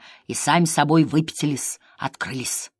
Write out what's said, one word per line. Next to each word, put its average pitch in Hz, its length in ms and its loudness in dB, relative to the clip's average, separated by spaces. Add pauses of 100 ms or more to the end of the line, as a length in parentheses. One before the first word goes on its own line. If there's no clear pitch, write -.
(280)
и - 80 -8
сами 165 300 2
собой 156 400 4
выпятились, 143 760 -2 (180)
открылись. - 840 -8